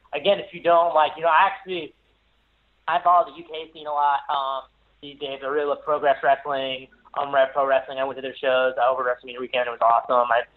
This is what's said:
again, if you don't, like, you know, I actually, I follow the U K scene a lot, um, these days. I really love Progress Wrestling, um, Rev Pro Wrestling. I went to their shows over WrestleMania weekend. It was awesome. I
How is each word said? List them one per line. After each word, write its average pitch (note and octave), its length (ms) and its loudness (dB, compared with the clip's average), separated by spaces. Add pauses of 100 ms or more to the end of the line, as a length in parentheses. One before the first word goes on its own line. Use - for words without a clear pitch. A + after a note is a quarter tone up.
(140)
again, F#3 260 0
if - 140 -14
you F3 80 -14
don't, E3+ 320 4
like, D#3 220 4
you D#3+ 80 -6
know, E3 60 2
I E3 180 6
actually, F3+ 460 -8 (960)
I E3+ 120 0
follow F3 300 4
the C3+ 60 -20
U E3+ 120 -18
K D#3+ 240 -12
scene D3+ 140 -16
a D3 60 -6
lot, C#3+ 260 2 (100)
um, C3+ 340 -4 (380)
these C#3+ 180 -18
days. C#3 220 -8
I C#3 60 -8
really D3 200 -2
love C#3 180 -4
Progress C#3+ 360 0
Wrestling, C3+ 640 -2 (300)
um, C#3+ 160 -4
Rev C3+ 200 4
Pro C#3+ 120 0
Wrestling. C3+ 340 0
I C3+ 40 -4
went C3+ 140 -6
to C3+ 40 -10
their C3 140 -10
shows C3 380 0 (120)
over C3 180 0
WrestleMania B2 360 -4
weekend. B2 280 -4
It A#2+ 40 -4
was A#2 100 -12
awesome. A#2 500 4
I A#2 100 4 (160)